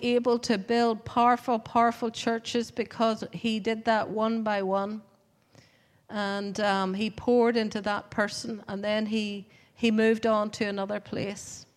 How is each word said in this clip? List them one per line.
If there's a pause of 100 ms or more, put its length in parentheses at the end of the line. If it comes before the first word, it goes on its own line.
able
to
build
powerful,
powerful
churches
because
he
did
that
one
by
one. (1080)
And,
um,
he
poured
into
that
person,
and
then
he, (300)
he
moved
on
to
another
place. (120)